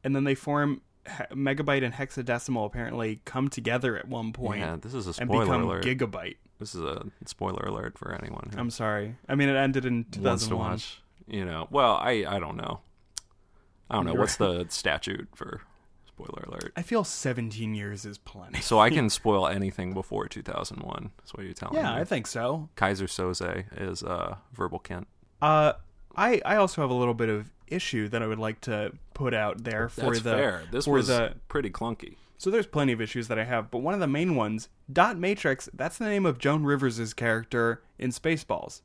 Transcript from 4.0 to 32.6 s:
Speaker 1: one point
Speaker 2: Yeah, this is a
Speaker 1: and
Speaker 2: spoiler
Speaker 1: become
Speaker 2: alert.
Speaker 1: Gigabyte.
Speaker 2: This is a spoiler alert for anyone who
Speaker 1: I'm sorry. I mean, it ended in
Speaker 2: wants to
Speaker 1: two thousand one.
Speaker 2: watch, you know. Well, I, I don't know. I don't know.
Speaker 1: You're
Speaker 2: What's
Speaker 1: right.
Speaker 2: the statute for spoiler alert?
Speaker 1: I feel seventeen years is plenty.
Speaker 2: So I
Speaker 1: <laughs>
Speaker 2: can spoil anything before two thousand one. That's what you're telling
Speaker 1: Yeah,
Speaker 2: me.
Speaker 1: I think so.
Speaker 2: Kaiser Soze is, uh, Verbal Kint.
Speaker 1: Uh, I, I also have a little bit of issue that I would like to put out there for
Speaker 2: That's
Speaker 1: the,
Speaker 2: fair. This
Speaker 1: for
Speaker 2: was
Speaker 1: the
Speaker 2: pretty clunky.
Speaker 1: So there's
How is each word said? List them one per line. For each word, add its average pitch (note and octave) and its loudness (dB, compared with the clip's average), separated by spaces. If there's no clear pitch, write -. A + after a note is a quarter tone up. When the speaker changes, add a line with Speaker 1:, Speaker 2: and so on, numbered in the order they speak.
Speaker 1:
one A2+ -6
point G#2+ -4
Speaker 2:
Yeah, E2 -4
this A2+ -10
is A2+ -6
a E2+ -6
Speaker 1:
and B2 -2
Speaker 2:
spoiler A2 4
Speaker 1:
become - 4
Speaker 2:
alert. F2 0
Speaker 1:
Gigabyte. A2+ -2
Speaker 2:
This G#2+ -12
is E2+ -6
a D#2 -4
spoiler - -6
alert - -6
for - -10
anyone - -10
who - -8
Speaker 1:
I'm A#2+ -2
sorry. G#2+ -2
I C3+ -2
mean, C#3+ 4
it C3+ 4
ended C3+ 4
in B2 2
Speaker 2:
wants A2+ -8
to - -8
Speaker 1:
two - -4
thousand A2+ 2
one. F2+ -2
Speaker 2:
watch, - -8
you G2 -4
know. E2 -4
Well, B2+ 6
I, A2 2
I G2 0
don't D#2+ -4
know. - -6
I - -2
don't F#2+ 2
know. E2 0
Speaker 1:
You're F#2 2
Speaker 2:
What's - 2
Speaker 1:
right. F2+ 2
Speaker 2:
the - -8
statute - -2
for - -12
spoiler - -14
alert? - -10
Speaker 1:
I F3 -6
feel G#3+ 0
seventeen A2+ -4
years G2+ -8
is G2+ -14
plenty. - -10
Speaker 2:
So A2+ 6
I A2 12
Speaker 1:
<laughs> D#3 4
Speaker 2:
can A#2 4
spoil G2+ 4
anything F#2+ -2
before G2 -4
two - -12
thousand - -8
one. - -10
That's - -20
what G2 -12
you're F#2 -12
telling - -6
Speaker 1:
Yeah, F3+ 0
Speaker 2:
me. C3+ -2
Speaker 1:
I F3 0
think C3 -2
so. C#3 -4
Speaker 2:
Kaiser G2 0
Soze F2+ -4
is, F#2 -6
uh, F2 -4
Verbal F2+ -4
Kint. - -10
Speaker 1:
Uh, D3+ 6
I, A3 4
I G#3 4
also F#3+ 4
have C3 2
a B2 2
little B2 4
bit A2+ 2
of G#2+ -2
issue A#2+ -2
that A2+ -2
I A2 -2
would A2 -2
like A2 -4
to G#2+ -2
put B2+ -2
out G#2+ 0
there A2+ -2
for - -8
Speaker 2:
That's A#2 2
Speaker 1:
the, A#2 0
Speaker 2:
fair. G#2+ 2
This C3 -2
Speaker 1:
for C#3+ 4
Speaker 2:
was A#2+ 6
Speaker 1:
the A#2+ 2
Speaker 2:
pretty B2 -2
clunky. - -6
Speaker 1:
So F#3+ 0
there's A3 2